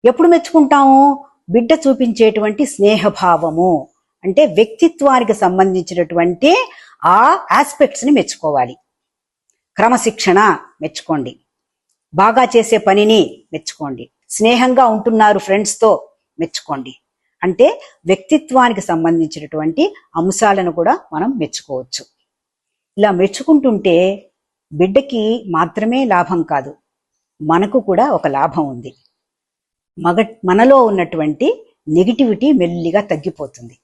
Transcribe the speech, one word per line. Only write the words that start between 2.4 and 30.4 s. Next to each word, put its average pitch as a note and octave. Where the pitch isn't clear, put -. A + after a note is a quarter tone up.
స్నేహభావము, F3
అంటే G3
వ్యక్తిత్వానికి A#3
సంబంధించినటువంటి F#3
ఆ F3+
ఆస్పెక్ట్స్ని C4
మెచ్చుకోవాలి. D3
క్రమశిక్షణ A3
మెచ్చుకోండి, D3+
బాగా A3+
చేసే A3
పనిని G#3
మెచ్చుకోండి, C#3
స్నేహంగా B3
ఉంటున్నారు A3
ఫ్రెండ్స్తో G3+
మెచ్చుకోండి. C3+
అంటే F#3
వ్యక్తిత్వానికి A#3+
సంబంధించినటువంటి E3
అంశాలను F#3+
కూడా F3+
మనం E3+
మెచ్చుకోవచ్చు. C3
ఇలా G#3
మెచ్చుకుంటుంటే G3
బిడ్డకి A3
మాత్రమే G3+
లాభం F3
కాదు, C#3+
మనకు F#3+
కూడా G3+
ఒక F3+
లాభం C#3
ఉంది. A#2+
మగ-, F3